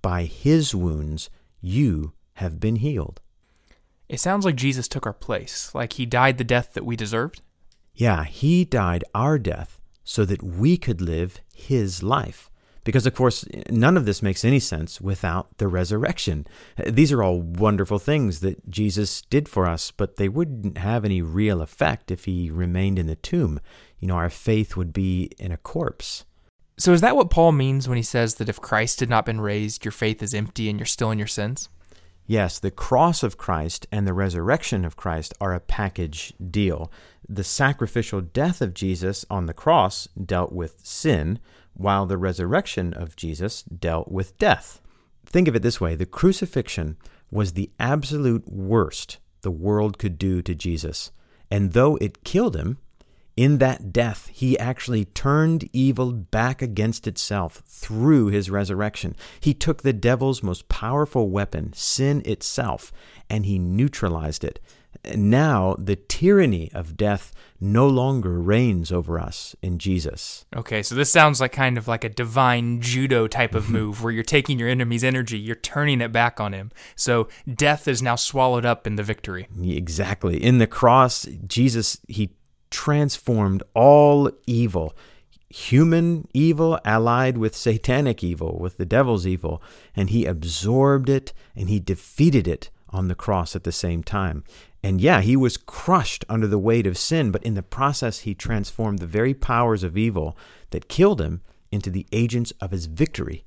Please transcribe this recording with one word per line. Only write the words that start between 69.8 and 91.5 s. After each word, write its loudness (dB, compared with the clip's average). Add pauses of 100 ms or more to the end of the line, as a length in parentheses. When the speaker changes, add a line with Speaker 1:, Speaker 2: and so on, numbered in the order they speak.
Speaker 2:
Okay, -4
so -4
this 8
sounds 10
like 0
kind 0
of -6
like -2
a -4
divine 0
judo 2
type -2
of -2
Speaker 1:
<laughs> 0
Speaker 2:
move -4
where -2
you're -2
taking 0
your -2
enemy's 0
energy, -2
you're -6
turning -2
it -4
back 0
on -4
him. -12 (240)
So 0 (260)
death 0
is 0
now 0
swallowed 2
up 0
in -4
the -4
victory. -8 (140)
Speaker 1:
Exactly. -2
In 6
the 4
cross, 4 (180)
Jesus, 0
he -4 (380)
transformed 0 (100)
all 8 (160)
evil, 0 (540)
human 2
evil 4
allied 2
with 0
satanic 0
evil, -4
with -6
the -4
devil's 2
evil, -4 (340)
and 0
he 2
absorbed 2
it 0 (220)